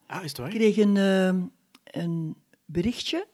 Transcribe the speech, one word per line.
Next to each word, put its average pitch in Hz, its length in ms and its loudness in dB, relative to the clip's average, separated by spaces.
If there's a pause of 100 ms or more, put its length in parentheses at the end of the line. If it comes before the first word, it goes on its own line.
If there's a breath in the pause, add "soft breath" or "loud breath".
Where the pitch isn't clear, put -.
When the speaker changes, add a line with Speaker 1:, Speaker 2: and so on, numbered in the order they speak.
Speaker 1:
Ah, 160 160 -10
is 156 60 -8
het 139 80 -12
waar? 123 120 -6
Speaker 2:
Ik 214 60 -6
kreeg 214 220 4
een, 208 200 6
eh, 190 360 4 (720)
een 165 320 -6 (300)
berichtje, 240 680 -4